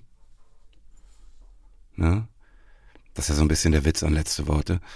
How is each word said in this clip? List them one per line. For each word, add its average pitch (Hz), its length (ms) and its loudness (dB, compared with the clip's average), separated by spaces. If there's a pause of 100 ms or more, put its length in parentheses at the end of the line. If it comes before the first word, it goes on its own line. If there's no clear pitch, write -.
(2000)
Ne? 95 320 0 (840)
Das - 120 -6
ist - 40 -2
ja 76 60 0
so 73 60 2
ein 78 60 6
bisschen 82 240 2
der 73 140 2
Witz 80 180 0
an 78 100 0
letzte 78 340 -4
Worte, 76 320 0 (160)